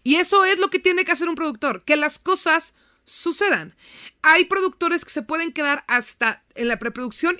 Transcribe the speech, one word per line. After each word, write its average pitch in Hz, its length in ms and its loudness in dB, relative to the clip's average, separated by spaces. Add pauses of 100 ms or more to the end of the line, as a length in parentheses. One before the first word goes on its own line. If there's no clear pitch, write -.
Y 277 140 4
eso 381 280 4
es 370 140 2
lo 381 100 0
que - 120 -2
tiene 359 240 2
que 349 80 0
hacer 339 160 -2
un 330 80 -4
productor, 302 160 -4 (320)
que 302 120 2
las 302 220 -2
cosas 330 540 0 (320)
sucedan. 320 720 -2 (480)
Hay 330 240 6
productores 349 580 -2
que - 60 -14
se 302 100 -6
pueden 320 320 -4
quedar 285 340 -2
hasta 233 580 -2 (100)
en 233 140 -4
la 233 100 -2
preproducción 254 600 -4